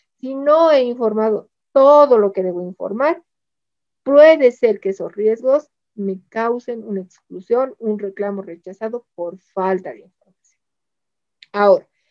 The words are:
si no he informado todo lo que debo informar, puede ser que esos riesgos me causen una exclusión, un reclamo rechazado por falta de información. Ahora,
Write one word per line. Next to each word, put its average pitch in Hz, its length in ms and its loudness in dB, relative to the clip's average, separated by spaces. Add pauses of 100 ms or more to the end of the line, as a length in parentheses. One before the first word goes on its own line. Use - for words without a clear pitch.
(200)
si 262 160 -12
no 302 360 2
he 269 120 2
informado 220 680 -4 (240)
todo 277 440 6
lo 202 140 2
que 196 120 -4
debo 180 180 -6
informar, 202 640 -6 (800)
puede 294 480 6
ser 226 280 -2
que 196 100 -6
esos 190 240 -8
riesgos 233 560 -2 (260)
me 196 340 -8
causen 233 540 -8
una 202 180 -8
exclusión, 226 760 -8
un 214 200 -6
reclamo 202 420 -10
rechazado 202 640 -14 (100)
por 175 220 -10
falta 185 540 -6
de - 100 -20
información. - 580 -20 (920)
Ahora, 202 360 2 (240)